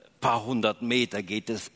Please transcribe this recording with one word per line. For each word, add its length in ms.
paar 240
hundert 380
Meter 420
geht 260
es 260